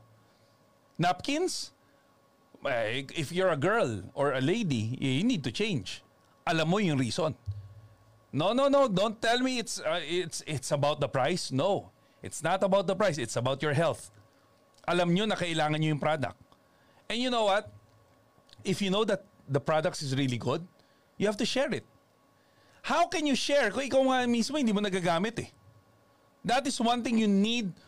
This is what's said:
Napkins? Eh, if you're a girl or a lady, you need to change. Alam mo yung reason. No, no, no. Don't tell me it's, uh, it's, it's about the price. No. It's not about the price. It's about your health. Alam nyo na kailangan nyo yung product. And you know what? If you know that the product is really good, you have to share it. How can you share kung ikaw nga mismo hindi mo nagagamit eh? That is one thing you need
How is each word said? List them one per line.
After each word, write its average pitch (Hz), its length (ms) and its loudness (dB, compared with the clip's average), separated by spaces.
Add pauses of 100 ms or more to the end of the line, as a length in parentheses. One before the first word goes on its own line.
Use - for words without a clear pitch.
(960)
Napkins? 269 800 -2 (880)
Eh, 120 400 -2 (160)
if 160 160 -4
you're 185 160 2
a 156 80 0
girl 156 400 2 (160)
or 139 240 0
a - 20 -2
lady, 135 540 0
you 135 320 0
need 226 160 0
to 127 80 -4
change. 175 560 -4 (400)
Alam 160 240 2
mo 196 80 4
yung 175 160 2
reason. 135 400 0 (960)
No, 165 240 0
no, 269 160 4
no. 277 160 6
Don't 202 320 0
tell 240 240 2
me 254 160 0
it's, 190 240 -6
uh, 165 160 -2
it's, 165 480 -6
it's 143 240 -6
about 143 320 0
the 135 80 -2
price. 147 400 0
No. 147 400 0 (320)
It's 92 240 -8
not 190 160 0
about 196 240 2
the 190 80 0
price. 185 240 0
It's 117 160 -6
about 131 240 -2
your 151 160 0
health. 147 400 -2 (720)
Alam 175 320 2
nyo 220 80 0
na 202 80 0
kailangan 156 480 0
nyo 156 160 2
yung - 0 -
product. 147 400 -2 (720)
And 220 80 -4
you 254 80 -2
know 226 240 2
what? 214 240 0 (840)
If - 240 -2
you 185 80 0
know 208 160 2
that 202 160 0 (240)
the 139 80 0
product 160 480 0
is 135 80 -6
really 131 240 0
good, 123 240 -4 (560)
you - 80 -2
have 208 160 0
to 240 80 -2
share 254 240 -2
it. 127 80 -4 (1040)
How 330 240 2
can 330 160 -2
you 285 80 2
share 262 400 2
kung 254 160 -4
ikaw 269 240 4
nga 247 160 2
mismo 240 320 0
hindi 240 80 2
mo 208 160 2
nagagamit 185 560 0
eh? - 80 -8 (960)
That 247 240 0
is 247 80 -2
one 240 240 2
thing 233 160 0
you 220 80 4
need 208 480 2 (160)